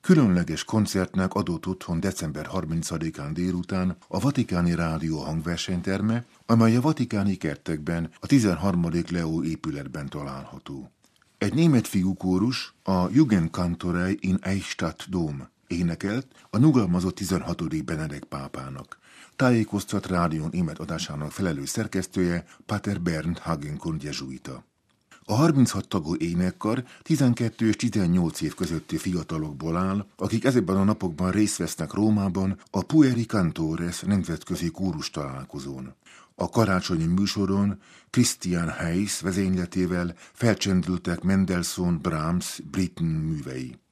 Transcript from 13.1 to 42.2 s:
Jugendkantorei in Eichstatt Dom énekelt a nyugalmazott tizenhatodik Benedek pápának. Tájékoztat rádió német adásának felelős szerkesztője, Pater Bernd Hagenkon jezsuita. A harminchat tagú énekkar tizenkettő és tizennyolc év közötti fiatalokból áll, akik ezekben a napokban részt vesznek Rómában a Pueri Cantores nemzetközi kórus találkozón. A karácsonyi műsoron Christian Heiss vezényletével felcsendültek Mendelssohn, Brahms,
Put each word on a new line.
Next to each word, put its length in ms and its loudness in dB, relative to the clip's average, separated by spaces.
Jugendkantorei 1080 2
in 200 2
Eichstatt 680 -4
Dom 400 -4
énekelt 600 -2
a 80 0
nyugalmazott 560 6
tizenhatodik 680 -2
Benedek 400 -6
pápának. 760 -12
Tájékoztat 680 2
rádió 440 0
német 280 -2
adásának 540 -6
felelős 360 -2
szerkesztője, 760 -2
Pater 340 -2
Bernd 380 -2
Hagenkon 640 -6
jezsuita. 680 -10
A 40 2
harminchat 540 4
tagú 260 -2
énekkar 680 -2
tizenkettő 680 2
és 80 4
tizennyolc 640 2
év 140 -2
közötti 420 -4
fiatalokból 800 -4
áll, 300 -2
akik 280 -2
ezekben 320 2
a 80 4
napokban 460 0
részt 260 2
vesznek 360 -4
Rómában 680 0
a 120 0
Pueri 420 4
Cantores 760 -2
nemzetközi 720 -2
kórus 400 -4
találkozón. 840 -10
A 140 -4
karácsonyi 560 2
műsoron 760 0
Christian 580 0
Heiss 520 -2
vezényletével 920 0
felcsendültek 880 2
Mendelssohn, 800 2
Brahms, 600 -2